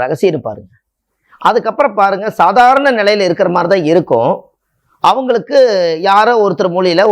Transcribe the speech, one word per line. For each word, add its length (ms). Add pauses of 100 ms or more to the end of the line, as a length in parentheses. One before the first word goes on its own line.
ரகசியம் 460
பாருங்க. 260 (760)
அதுக்கப்புறம் 500
பாருங்க, 280 (120)
சாதாரண 580
நிலையில 300
இருக்கிற 260
மாதிரி 180
தான் 200
இருக்கும். 420 (720)
அவங்களுக்கு 540 (480)
யாரோ 260 (100)
ஒருத்தர் 320
மூலியில 380